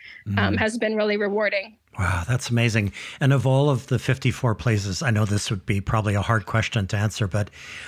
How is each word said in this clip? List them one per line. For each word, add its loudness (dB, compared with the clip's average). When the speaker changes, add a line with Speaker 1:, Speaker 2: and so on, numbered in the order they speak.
Speaker 1:
um, 2
Speaker 2:
Mm. 0
Speaker 1:
has 0
been -2
really 0
rewarding. -2
Speaker 2:
Wow, 0
that's -2
amazing. 2
And 4
of 2
all 4
of -2
the 2
fifty-four 0
places, 0
I 0
know 4
this -2
would -6
be 0
probably 0
a 2
hard 0
question 0
to -2
answer, 0
but -2